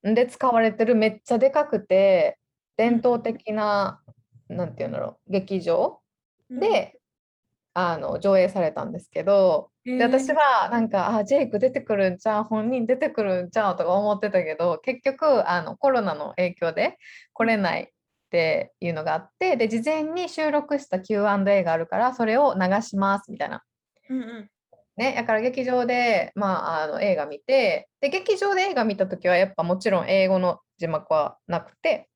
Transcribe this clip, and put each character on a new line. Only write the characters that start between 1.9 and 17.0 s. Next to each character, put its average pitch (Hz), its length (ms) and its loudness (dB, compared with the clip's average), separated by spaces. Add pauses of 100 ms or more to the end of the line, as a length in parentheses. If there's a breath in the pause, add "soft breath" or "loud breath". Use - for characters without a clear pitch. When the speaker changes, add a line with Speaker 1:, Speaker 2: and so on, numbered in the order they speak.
Speaker 2:
う 220 60 4
ん。 233 160 2
Speaker 1:
伝 - 0 -
統 240 200 2
的 226 320 -8
な、 208 500 -2 (460)
な 175 180 -6
ん - 100 -12
て 156 80 -6
い - 20 -6
う 151 40 -6
ん - 20 -8
だ 135 80 -6
ろ - 260 -8
う、 - 60 -8
劇 190 300 -2
場 175 380 0 (480)
で、 359 460 0
Speaker 2:
う - 40 -20
ん。 - 20 -20 (760)
Speaker 1:
あ 175 200 -2
の、 139 220 -6
上 190 180 4
映 180 100 4
さ 190 120 -4
れ 156 120 0
た 143 120 -6
ん - 80 -10
で 175 80 -10
す - 100 -20
け 160 140 -6
ど、 190 460 4 (140)
Speaker 2:
へ 247 100 -6
え。 254 40 -2
Speaker 1:
で、 233 60 4
私 262 280 2
は 277 380 4
な 233 100 0
ん 226 80 0
か、 202 280 0
「あ、 214 80 0
ジ 269 120 2
ェ 285 60 4
イ 226 80 -4
ク 208 80 -2
出 196 120 2
て 180 100 -4
く - 160 -2
る 190 140 2
ん 180 80 -8
ち - 100 -4
ゃ 214 120 0
う？ 220 40 -4
本 220 260 -2
人 247 160 -2
出 254 100 2
て 285 140 -2
く 226 120 -4
る 185 220 -2
ん 175 60 -14
ち - 80 -4
ゃ 208 140 0
う？」 175 40 -4
と 175 80 -2
か 175 80 0
思 208 220 2
っ 196 60 -6
て 208 100 -2
た 185 140 2
け 156 100 -4
ど、 165 240 0
結 254 220 -6
局、 269 480 2
あ 175 120 0
の、 156 160 -10
コ 277 140 2
ロ 254 100 2
ナ 185 140 -2
の 147 220 -10
影 180 180 -2
響 165 180 -2
で 226 260 -2 (340 loud breath)